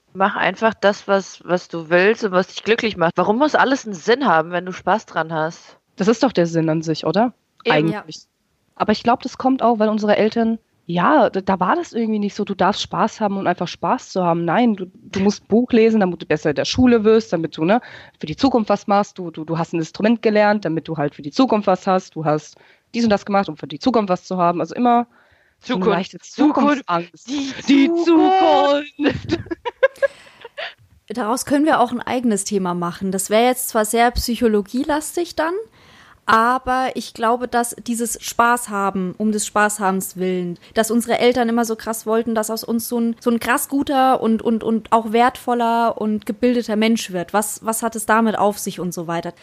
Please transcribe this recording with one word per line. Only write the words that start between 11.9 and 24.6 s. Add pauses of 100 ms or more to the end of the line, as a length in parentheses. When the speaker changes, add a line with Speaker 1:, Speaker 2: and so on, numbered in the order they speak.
Speaker 2:
irgendwie
nicht
so,
du
darfst
Spaß
haben
und
einfach
Spaß
zu
haben.
Nein,
du,
du
musst
Buch
lesen,
damit
du
besser
in
der
Schule
wirst,
damit
du,
ne, (400)
für
die
Zukunft
was
machst.
Du,
du,
du
hast
ein
Instrument
gelernt,
damit
du
halt
für
die
Zukunft
was
hast.
Du
hast (380)
dies
und
das
gemacht,
um
für
die
Zukunft
was
zu
haben.